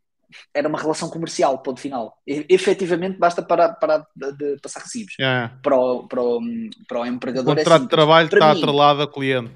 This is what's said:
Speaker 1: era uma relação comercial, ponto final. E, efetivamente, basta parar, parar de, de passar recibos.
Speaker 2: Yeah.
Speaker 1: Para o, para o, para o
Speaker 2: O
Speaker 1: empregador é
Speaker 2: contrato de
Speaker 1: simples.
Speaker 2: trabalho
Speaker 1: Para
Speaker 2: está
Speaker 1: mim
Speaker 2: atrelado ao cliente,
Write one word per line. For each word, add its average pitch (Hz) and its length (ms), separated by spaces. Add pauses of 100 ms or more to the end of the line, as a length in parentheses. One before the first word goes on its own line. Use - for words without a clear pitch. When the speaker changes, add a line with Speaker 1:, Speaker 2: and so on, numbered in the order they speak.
(540)
Speaker 1:
era 147 140
uma 151 120
relação 156 300
comercial, 160 500
ponto 127 200
final. 127 380 (100)
E, 147 220
efetivamente, 185 680
basta 175 260
parar, 170 320
parar 151 300 (100)
de, 139 180
de 143 280
passar - 200
recibos. - 380
Speaker 2:
Yeah. 127 420
Speaker 1:
Para 139 160
o, 127 300
para 127 140
o, 120 180 (480)
para 123 120
o - 40
Speaker 2:
O - 20
Speaker 1:
empregador 123 480
é - 40
Speaker 2:
contrato 160 240
de - 20
Speaker 1:
simples. 123 120
Speaker 2:
trabalho 160 340
Speaker 1:
Para 160 100
Speaker 2:
está 156 140
Speaker 1:
mim 147 60
Speaker 2:
atrelado 147 420
ao 147 60
cliente, 131 480